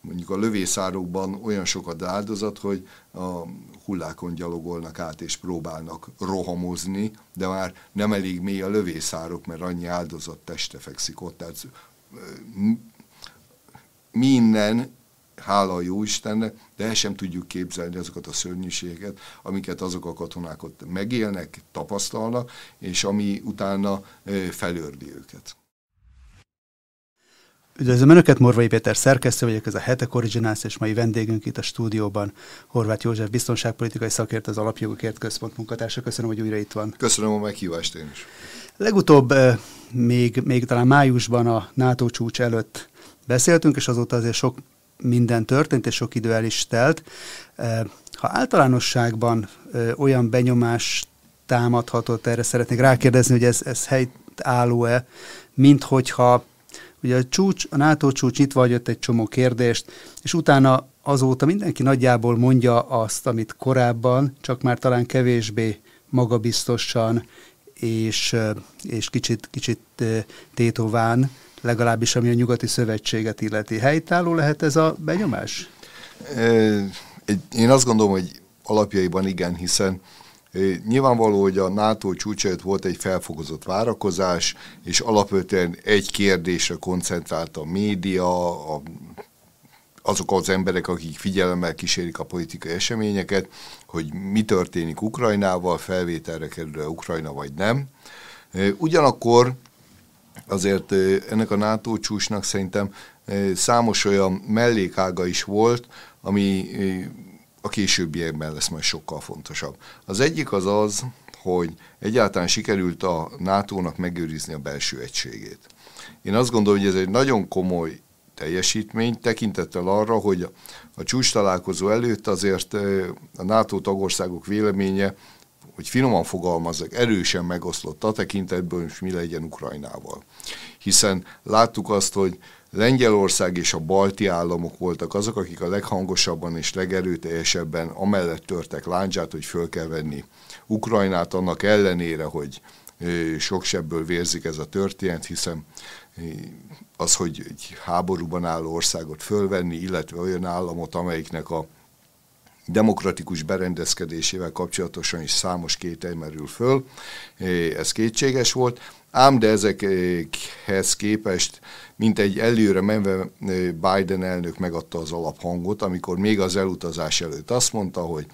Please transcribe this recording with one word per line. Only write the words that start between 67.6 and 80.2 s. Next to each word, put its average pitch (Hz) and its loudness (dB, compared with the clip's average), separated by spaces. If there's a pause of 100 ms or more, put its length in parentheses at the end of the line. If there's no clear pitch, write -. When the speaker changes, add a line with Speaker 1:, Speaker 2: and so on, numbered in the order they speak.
Speaker 2:
és, 113 -2
ö, 110 0 (320)
és - -6
kicsit, - -2
kicsit, - -4 (180)
ö, 113 0 (360)
tétován, 117 2 (300)
legalábbis 117 2
ami 120 2
a 120 4
nyugati 120 2
szövetséget 110 -2
illeti. 107 -2
Helytálló 160 2
lehet 151 2
ez 151 2
a 160 4
benyomás? 165 -4 (680)
Speaker 1:
Ö, 113 6 (440)
egy, 104 0 (160)
én 113 8
azt 131 10
gondolom, 110 6
hogy 92 -2 (220)
alapjaiban 98 2
igen, 90 -2
hiszen, 92 0 (520)